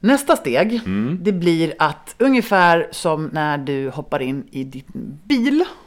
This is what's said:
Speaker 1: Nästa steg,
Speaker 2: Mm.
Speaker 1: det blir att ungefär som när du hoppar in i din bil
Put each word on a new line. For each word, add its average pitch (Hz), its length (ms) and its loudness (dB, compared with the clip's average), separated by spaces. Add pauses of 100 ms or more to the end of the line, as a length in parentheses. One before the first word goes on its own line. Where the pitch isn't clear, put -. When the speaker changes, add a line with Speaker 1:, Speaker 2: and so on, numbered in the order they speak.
Speaker 1:
Nästa 277 360 2
steg, 190 500 0
Speaker 2:
Mm. 113 360 -2
Speaker 1:
det 202 100 2
blir 165 460 0
att - 400 -2
ungefär 190 720 4
som 156 360 -2
när 151 320 -2
du 135 320 -4
hoppar 147 320 -6
in 131 280 -6
i 135 140 -8
din 135 200 -16 (400)
bil 277 400 2 (220)